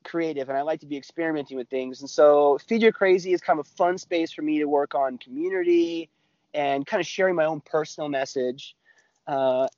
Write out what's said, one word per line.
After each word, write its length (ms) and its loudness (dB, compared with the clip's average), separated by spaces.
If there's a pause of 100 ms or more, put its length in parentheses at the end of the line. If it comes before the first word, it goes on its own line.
creative 440 -4
and 100 -2
I 40 -2
like 180 -4
to 60 -20
be 100 -8
experimenting 600 -6
with 120 -8
things. 340 -6
And 80 -14
so 480 6 (100)
Feed 140 2
Your 100 6
Crazy 400 2
is 80 0
kind 180 0
of 80 -6
a 40 -20
fun 260 0
space 360 -4
for 100 -12
me 160 0
to 80 0
work 280 0
on 240 -2
community 920 -2 (420)
and 340 -2
kinda 180 -2
sharing 300 0
my 120 2
own 160 -4
personal 460 -6
message. 680 -4 (500)
Uh, 400 0 (120)